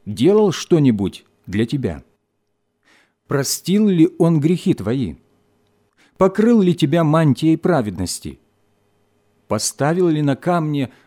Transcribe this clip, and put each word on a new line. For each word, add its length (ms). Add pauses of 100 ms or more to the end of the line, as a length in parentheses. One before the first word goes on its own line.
делал 480
что-нибудь 720 (220)
для 200
тебя? 380 (1200)
Простил 640
ли 300
он 220
грехи 340
твои? 420 (1000)
Покрыл 420
ли 140
тебя 300
мантией 520
праведности? 840 (1080)
Поставил 600
ли 120
на 160
камне 540 (160)